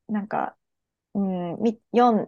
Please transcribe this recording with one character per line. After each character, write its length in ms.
な 140
ん 60
か、 280
う 60
ん、 420
み-、 180
読 260
ん-、 60